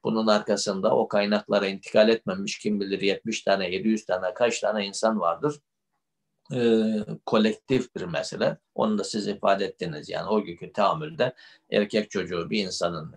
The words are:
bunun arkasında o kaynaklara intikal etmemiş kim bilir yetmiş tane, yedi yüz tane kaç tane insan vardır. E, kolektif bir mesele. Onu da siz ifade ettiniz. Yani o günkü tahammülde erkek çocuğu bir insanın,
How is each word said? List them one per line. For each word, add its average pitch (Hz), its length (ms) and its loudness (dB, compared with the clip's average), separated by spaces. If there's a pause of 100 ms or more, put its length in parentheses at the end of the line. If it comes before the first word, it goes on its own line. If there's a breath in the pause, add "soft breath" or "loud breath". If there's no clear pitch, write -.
bunun 110 240 0
arkasında 104 680 2
o 110 120 2
kaynaklara 101 600 2
intikal 107 420 4
etmemiş 101 500 -2
kim 104 200 -2
bilir 98 220 -2
yetmiş 98 420 -2
tane, 98 280 0
yedi 95 160 -2
yüz 110 180 0
tane 92 280 -2
kaç 117 260 0
tane 104 260 0
insan 107 340 0
vardır. 87 400 0 (920)
E, 117 300 4 (420)
kolektif 110 680 0
bir 87 80 -6
mesele. 87 540 -2 (180)
Onu 107 220 0
da 98 60 -2
siz 104 240 -4
ifade 101 380 0
ettiniz. 85 440 -8
Yani 85 200 -6
o 104 140 2
günkü 85 300 -12
tahammülde 90 600 0 (380 loud breath)
erkek 104 400 0
çocuğu 85 380 -4
bir 104 160 -2
insanın, 85 520 -4